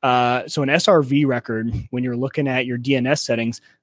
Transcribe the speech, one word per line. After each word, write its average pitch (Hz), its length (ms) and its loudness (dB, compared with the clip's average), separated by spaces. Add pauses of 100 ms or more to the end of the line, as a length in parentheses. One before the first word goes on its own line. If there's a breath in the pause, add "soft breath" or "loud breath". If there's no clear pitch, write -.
uh, 123 440 2
so 156 140 -4
an 135 80 0
S 165 180 2
R 180 140 6
V 143 240 2
record, 117 480 -2 (180)
when 123 120 -4
you're 123 140 -4
looking 135 300 -2
at 127 180 -2
your 123 120 -4
D 127 180 0
N 123 120 0
S 151 140 0
settings, 117 400 -2 (220 soft breath)